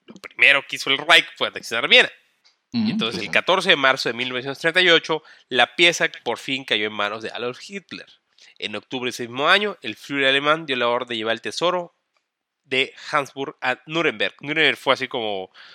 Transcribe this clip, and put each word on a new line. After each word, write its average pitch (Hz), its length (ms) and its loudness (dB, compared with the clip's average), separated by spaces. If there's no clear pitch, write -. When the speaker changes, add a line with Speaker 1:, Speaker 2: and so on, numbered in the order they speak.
Speaker 1:
lo - 80 -20
primero 135 520 4
que 139 100 -10
hizo 139 140 -4
el 135 80 0
Reich 160 280 4
fue 113 120 -2
anexionar 113 400 -4
Viena. 226 220 6
Speaker 2:
Ujú, 110 180 0
Speaker 1:
Entonces, 113 260 -2
Speaker 2:
pues - 100 -6
Speaker 1:
el - 20 -8
Speaker 2:
sí. 82 40 -14
Speaker 1:
catorce 175 380 2
de 165 60 4
marzo 135 320 2
de 120 40 -2
mil 120 160 -6
novecientos 127 320 -8
treinta 165 220 0
y 180 80 4
ocho, 160 320 2
la 123 260 2
pieza 170 340 4
por 113 160 -4
fin 135 260 -8
cayó 107 220 -2
en 107 60 -6
manos 104 300 -4
de 101 80 -8
Adolf 117 280 -8
Hitler. 196 380 -14
En 104 180 -8
octubre 123 320 -8
de - 20 -6
ese 123 160 -8
mismo 131 220 -2
año, 202 340 0
el 110 140 -10
Führer 139 320 -2
alemán 147 380 0
dio 135 100 -4
la 120 120 0
orden 120 200 -2
de 120 80 -6
llevar 110 160 -2
el 113 80 -6
tesoro 175 540 -4
de 131 300 -2
Habsburg 139 500 -4
a 127 260 -2
Nuremberg. 143 540 -2
Nuremberg 143 360 0
fue 135 180 2
así 123 140 -4
como 104 420 -6